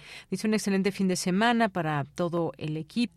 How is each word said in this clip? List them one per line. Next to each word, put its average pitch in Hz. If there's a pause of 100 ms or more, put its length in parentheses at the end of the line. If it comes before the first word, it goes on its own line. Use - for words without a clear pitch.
(300)
Dice, 190
un 214
excelente 196
fin 190
de 180
semana 226
para 156 (100)
todo 170
el 156
equipo. 214